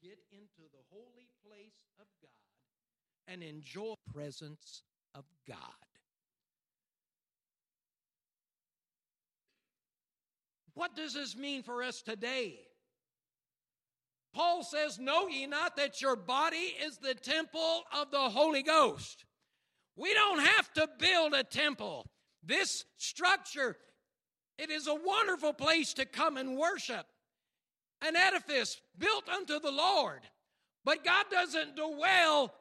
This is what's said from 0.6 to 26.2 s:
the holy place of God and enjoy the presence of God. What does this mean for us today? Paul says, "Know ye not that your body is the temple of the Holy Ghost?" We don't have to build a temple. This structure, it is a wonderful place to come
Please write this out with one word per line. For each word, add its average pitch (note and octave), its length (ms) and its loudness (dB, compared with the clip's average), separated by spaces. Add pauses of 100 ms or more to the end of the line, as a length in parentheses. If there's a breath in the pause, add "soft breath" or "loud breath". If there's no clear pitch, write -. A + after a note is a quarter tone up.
the C3+ 180 -20
holy A#3+ 380 -20 (180)
place G#3+ 360 -20 (160)
of G#3 80 -20 (160)
God - 80 -20 (960)
and F3+ 160 -14
enjoy E3 520 -12 (120)
the - 60 -14
presence D3 720 -14 (320)
of C#3 100 -20 (220)
God. A#2+ 100 -16 (4000)
What E4+ 200 -6
does D#4 180 -8
this B3 240 -8
mean C#4 280 -8
for A#3+ 180 -8
us B3 200 -8
today? A3+ 580 -6 (1700)
Paul F4 300 0
says, D4+ 360 -6
"Know D4 280 0
ye C#4 200 -6
not D4+ 300 -4
that C#4+ 240 -2
your C4 140 2
body D4 680 -2
is D4+ 180 -6
the C4+ 160 -4
temple D#4+ 760 -2
of C#4+ 220 -4
the C4+ 180 2
Holy C#4 320 4
Ghost?" D4 600 2 (720)
We F4 180 -2
don't G#4 240 4
have F4+ 360 4
to D#4 140 2 (100)
build D#4+ 360 4
a C4+ 80 2
temple. G#3+ 640 -4 (380)
This D#4 400 0 (140)
structure, E4+ 800 0 (800 soft breath)
it D#4 140 -8
is D4+ 160 -4
a D4+ 80 0
wonderful F4+ 580 0
place D4+ 420 2
to C4+ 120 -2
come D4+ 300 0